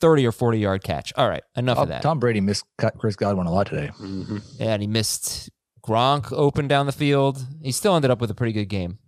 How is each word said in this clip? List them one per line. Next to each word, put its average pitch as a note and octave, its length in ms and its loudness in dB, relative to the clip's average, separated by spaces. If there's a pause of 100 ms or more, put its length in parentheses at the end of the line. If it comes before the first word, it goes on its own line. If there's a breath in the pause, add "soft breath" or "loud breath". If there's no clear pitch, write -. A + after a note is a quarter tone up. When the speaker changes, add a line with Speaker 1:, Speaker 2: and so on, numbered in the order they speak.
Speaker 1:
thirty D#3 260 6
or A#2 60 2
forty A#2 260 2
yard F#2+ 260 0
catch. - 320 -6
All B2 120 2
right, D#2+ 140 -4 (140)
enough B2 220 0
Speaker 2:
Oh, C#3 40 4
Speaker 1:
of C#3+ 60 0
that. C2+ 140 -6
Speaker 2:
Tom D3+ 180 0
Brady A2+ 220 2
missed G2+ 220 0 (120)
Cu-, A2 220 0
Chris G#2+ 180 -2
Godwin F#2+ 300 0
a E2 60 -2
lot G2 140 2
today. D2 320 -6
Speaker 3:
Mm-hmm. G2 380 -8 (220)
Speaker 1:
Yeah, A2+ 160 -2
and G2+ 80 -2
he G2+ 40 -4
missed - 600 -4 (360)
Gronk B2+ 480 2
open C#3+ 360 2
down C#3 180 2
the C#3 60 -2
field. C#3 520 2 (180)
He C3 100 -4
still F#3+ 240 2
ended C#3 140 4
up A#2 100 2
with A#2 100 -2
a G#2 40 -6
pretty A#2 180 -2
good G#2 140 -2
game, F#2 420 -4